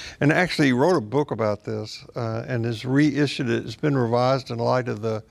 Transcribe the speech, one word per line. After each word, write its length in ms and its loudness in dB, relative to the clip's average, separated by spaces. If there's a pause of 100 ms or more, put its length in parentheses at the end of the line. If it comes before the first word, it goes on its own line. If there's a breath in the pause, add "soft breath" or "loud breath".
(220 loud breath)
and 100 4
actually 360 2
he 60 4
wrote 220 4
a 60 0
book 300 -2
about 340 -2
this, 400 -8 (100)
uh, 320 -4
and 180 -2
has 200 -4
reissued 640 2
it. 160 0
It's 100 -10
been 220 0
revised 540 2
in 80 -6
light 280 2
of 140 -6
the 300 -4